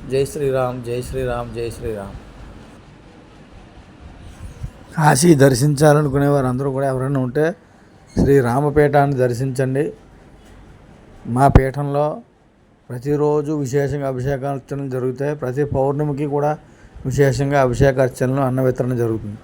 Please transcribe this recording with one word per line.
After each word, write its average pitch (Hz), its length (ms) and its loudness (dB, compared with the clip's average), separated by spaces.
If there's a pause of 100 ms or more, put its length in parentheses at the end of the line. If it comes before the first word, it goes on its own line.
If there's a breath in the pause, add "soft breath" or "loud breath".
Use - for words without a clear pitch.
(100)
జై 135 140 0
శ్రీరామ్, 131 600 -4
జై 120 180 -6
శ్రీరామ్, 120 520 -6
జై 117 160 -6
శ్రీరామ్. 107 460 -10 (2750)
కాశీ 151 380 6
దర్శించాలనుకునే 143 920 4
వారు 143 180 2
అందరూ 131 260 -2
కూడా 135 140 -2
ఎవరైనా 131 340 -2
ఉంటే 143 360 -2 (600)
శ్రీ 139 220 6
రామపీఠాన్ని 139 760 2
దర్శించండి. 131 760 -2 (1300)
మా 127 220 4
పీఠంలో 143 720 2 (680)
ప్రతిరోజు 147 640 0
విశేషంగా 143 560 -2
అభిషేకార్చనలు 139 800 -6
జరుగుతాయి. 127 480 -4
ప్రతి 131 280 -4
పౌర్ణమికి 139 600 -2
కూడా 147 320 -2 (480 loud breath)
విశేషంగా 139 540 2
అభిషేకార్చనలు, 131 800 2
అన్న 131 200 -2
వితరణ 127 340 0
జరుగుతుంది. 110 500 -4